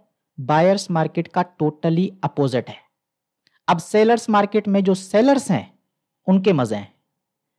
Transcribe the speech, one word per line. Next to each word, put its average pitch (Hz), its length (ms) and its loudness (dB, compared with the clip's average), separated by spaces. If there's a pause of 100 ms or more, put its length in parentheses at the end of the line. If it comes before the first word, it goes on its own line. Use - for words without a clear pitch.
(380)
बायर्स 165 520 0
मार्केट 165 380 -4
का 175 160 -4 (180)
totally 165 460 0 (160)
अपोजिट 131 440 -2
है। - 120 -18 (880)
अब 175 100 2
सेलर्स 220 520 0
मार्केट 208 380 0
में 196 160 2
जो 190 100 2
सेलर्स 240 560 0
हैं 139 220 -4 (540)
उनके 190 260 2
मज़े 117 240 -2
हैं, 104 160 -14 (680)